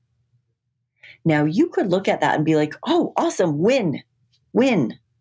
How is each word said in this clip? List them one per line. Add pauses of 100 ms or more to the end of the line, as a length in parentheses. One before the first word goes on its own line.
(1200)
Now,
you
could
look
at
that
and
be
like, (120)
"Oh,
awesome,
win, (520)
win." (260)